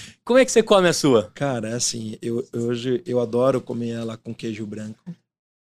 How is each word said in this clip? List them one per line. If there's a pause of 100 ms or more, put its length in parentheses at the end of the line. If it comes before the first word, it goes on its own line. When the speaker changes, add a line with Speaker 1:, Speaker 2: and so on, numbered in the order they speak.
(260)
Speaker 1:
como
é
que
você
come
a
sua?
Speaker 2:
Cara,
é
assim,
eu,
eu
hoje
eu
adoro
comer
ela
com
queijo
branco. (680)